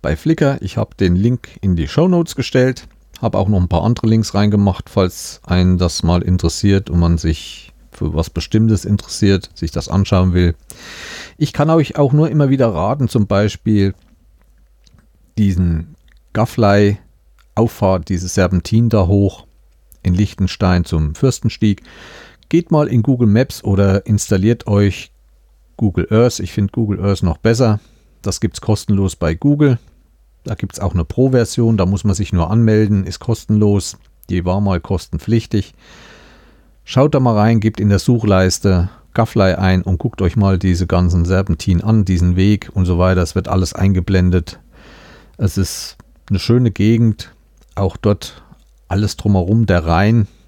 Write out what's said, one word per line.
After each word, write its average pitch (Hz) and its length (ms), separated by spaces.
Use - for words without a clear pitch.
bei 80 140
Flickr. 147 460
Ich - 160
hab - 200
den 90 180
Link 117 460
in 92 140
die 80 120
Shownotes 170 480
gestellt, - 520
hab 110 140
auch 98 120
noch 101 140
ein 87 80
paar 80 140
andere 104 240
Links 110 260
reingemacht, 101 560
falls - 560
einen 90 320
das 85 260
mal 87 180
interessiert 95 680
und 87 100
man 85 180
sich - 540
für - 220
was 82 160
Bestimmtes 110 540
interessiert, 98 720
sich - 180
das - 160
anschauen 92 460
will. 87 220
Ich 151 160
kann 147 160
euch 160 280
auch 139 160
nur 151 160
immer 147 200
wieder 127 240
raten, 113 360
zum 104 180
Beispiel 104 640
diesen 90 580
Gaffley-Auffahrt, 101 1800
diese 90 180
Serpentin 95 600
da 101 180
hoch 98 380
in 90 100
Liechtenstein 90 720
zum 78 300
Fürstenstieg. - 680
Geht 170 220
mal 151 160
in 117 140
Google 120 260
Maps 110 360
oder 98 420
installiert 104 640
euch 101 440
Google 90 340
Earth. 113 280
Ich - 120
find 101 200
Google 104 300
Earth 98 220
noch 85 140
besser. 113 420
Das - 180
gibt's - 220
kostenlos 98 540
bei 80 200
Google. 143 440
Da 107 120
gibt's - 240
auch 90 140
eine 85 120
Pro-Version, 120 720
da 92 80
muss 95 180
man 101 120
sich - 180
nur 82 160
anmelden, 107 560
ist 90 140
kostenlos. 104 760
Die 90 140
war 90 160
mal 98 200
kostenpflichtig. - 960
Schaut 147 300
da 139 60
mal 120 180
rein, 110 220
gebt 107 200
in 104 100
der 101 100
Suchleiste 95 880
Gaffley 104 400
ein 92 300
und 92 160
guckt - 220
euch 90 140
mal 98 220
diese 90 300
ganzen 87 380
Serpentinen 92 580
an, 110 220
diesen 87 300
Weg 98 380
und 92 120
so 87 120
weiter. 92 240
Es - 140
wird 95 120
alles 92 260
eingeblendet. 92 840
Es - 200
ist - 400
eine 95 100
schöne 120 320
Gegend, 113 600
auch 98 220
dort - 460
alles 104 240
drumherum, 104 500
der 85 200
Rhein. 101 420